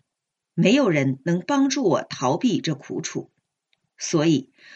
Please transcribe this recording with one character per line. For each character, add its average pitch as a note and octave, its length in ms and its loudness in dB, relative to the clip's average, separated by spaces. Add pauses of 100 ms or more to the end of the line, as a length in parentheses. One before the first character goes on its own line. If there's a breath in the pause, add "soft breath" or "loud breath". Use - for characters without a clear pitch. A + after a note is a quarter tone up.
(520)
没 F3+ 220 4
有 C4 160 4
人 C3+ 340 0
能 E3+ 160 0
帮 C#4 300 0
助 C#4 140 -2
我 D#3 180 0
逃 - 340 -2
避 G3+ 240 0
这 D#3+ 140 -4
苦 - 260 -10
楚。 - 300 -10 (680)
所 D#3+ 300 -2
以 D#3+ 240 2 (260 soft breath)